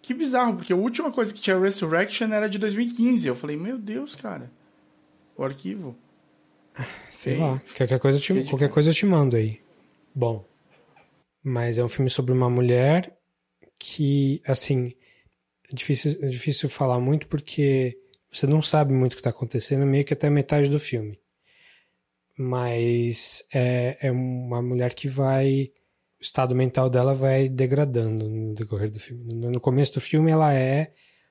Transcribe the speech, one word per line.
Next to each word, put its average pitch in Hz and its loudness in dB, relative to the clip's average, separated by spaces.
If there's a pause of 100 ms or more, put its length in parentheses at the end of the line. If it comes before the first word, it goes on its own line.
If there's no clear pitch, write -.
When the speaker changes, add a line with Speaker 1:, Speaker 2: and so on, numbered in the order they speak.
Speaker 1:
Que - -8
bizarro, 247 0
porque 175 -2
a - 4
última 233 -2
coisa 214 -2
que - -14
tinha 190 2
Resurrection 196 0
era 214 0
de 196 -6
dois 202 -2
mil 240 0
e 240 -6
quinze. 233 2
Eu 123 0
falei, 151 -8
"Meu 202 -8
Deus, 226 -10
cara, 147 -12 (840)
o - -6
arquivo." 139 -10 (1120)
Speaker 2:
Sei - -6
Speaker 1:
Ei, 143 -4
Speaker 2:
lá, 135 0 (160)
qualquer 127 2
coisa 135 4
eu 143 0
te, - -6
Speaker 1:
fiquei 185 2
de 139 -8
Speaker 2:
qualquer 139 0
Speaker 1:
cara. - 0
Speaker 2:
coisa 151 4
eu 160 4
te 202 0
mando 143 4
aí. 110 -2 (520)
Bom, 117 -2 (960)
mas 120 -2
é 123 2
um 120 0
filme 127 -2
sobre 127 0
uma 127 2
mulher 123 2 (640)
que, 139 0
assim, 127 0 (800)
é - -12
difícil, 143 -2
é 139 -4
difícil 131 -4
falar 127 0
muito 139 0
porque 135 0 (320)
você - -2
não 151 4
sabe 147 2
muito 127 2
o - -14
que - -18
tá 127 0
acontecendo, 131 -2
meio 139 2
que 147 -2
até 143 0
a 147 4
metade 143 2
do 147 0
filme. 107 -6 (1200)
Mas 120 0
é, 123 0
é 135 0
uma 127 -4
mulher 123 -2
que - -8
vai, 135 0 (480)
o - -18
estado 127 0
mental 127 2
dela 127 4
vai 135 2
degradando 123 0
no 110 -6
decorrer 107 -4
do 107 -12
filme. 120 -12
No, 117 -4
no 123 -2
começo 135 2
do 135 -2
filme 156 2
ela 156 4
é 135 0 (400)